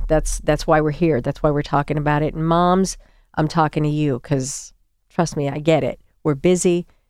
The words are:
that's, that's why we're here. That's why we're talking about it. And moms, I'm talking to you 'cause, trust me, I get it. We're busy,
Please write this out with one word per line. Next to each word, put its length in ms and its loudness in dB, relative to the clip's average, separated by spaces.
that's, 320 0
that's 260 -2
why 160 4
we're 80 0
here. 320 0
That's 220 -4
why 80 2
we're 100 0
talking 360 -2
about 260 0
it. 100 -2
And 140 -2
moms, 500 2
I'm 120 0
talking 360 0
to 60 0
you 320 0
'cause, 520 -6
trust 280 -4
me, 120 -2
I 100 -6
get 240 2
it. 160 -6
We're 100 0
busy, 540 0